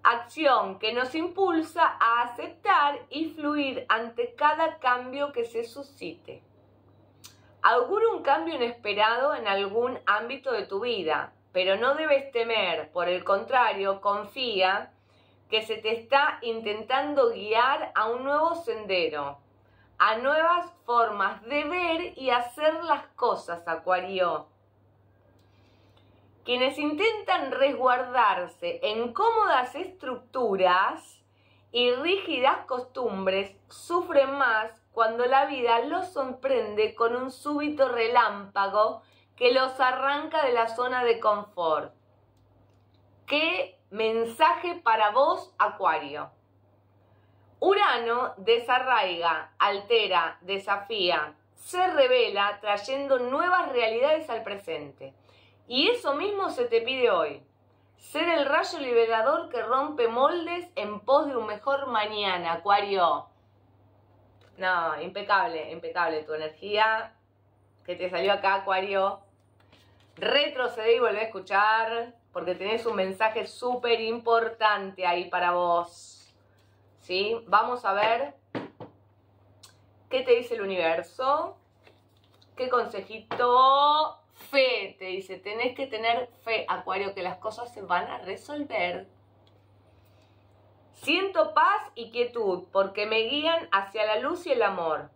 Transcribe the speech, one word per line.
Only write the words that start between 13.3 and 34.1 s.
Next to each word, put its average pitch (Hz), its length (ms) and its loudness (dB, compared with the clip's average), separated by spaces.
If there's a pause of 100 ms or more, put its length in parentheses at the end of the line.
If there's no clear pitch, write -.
confía 202 920 -2 (580)
que 220 120 0
se 220 160 -6
te 220 140 -2
está 269 500 2
intentando 233 880 0
guiar 220 680 0
a 214 120 0
un 240 140 -4
nuevo 302 320 0
sendero, 180 840 -4 (600)
a 214 200 4
nuevas 311 540 2 (120)
formas 214 580 0
de 285 220 -2
ver 339 520 -2
y 262 140 -2
hacer 302 440 0 (100)
las 302 220 0 (100)
cosas, 180 500 -2
Acuario. 180 800 -2 (2000)
Quienes 254 320 0
intentan 330 720 0
resguardarse 247 1300 2
en 226 280 -2
cómodas 392 640 2
estructuras 240 1500 0 (480)
y 247 180 2
rígidas 302 760 0
costumbres 196 880 -4 (120)
sufren 339 720 2